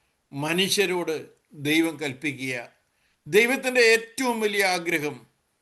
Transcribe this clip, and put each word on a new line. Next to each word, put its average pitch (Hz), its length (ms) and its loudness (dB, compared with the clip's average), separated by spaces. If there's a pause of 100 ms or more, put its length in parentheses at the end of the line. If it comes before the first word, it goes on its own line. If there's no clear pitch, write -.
(320)
മനുഷ്യരോട് 175 840 0 (460)
ദൈവം 160 360 2
കൽപ്പിക്കുക." 131 580 -6 (720)
ദൈവത്തിൻ്റെ 247 540 2
ഏറ്റവും 226 580 2
വലിയ 208 260 0
ആഗ്രഹം 170 500 -2 (460)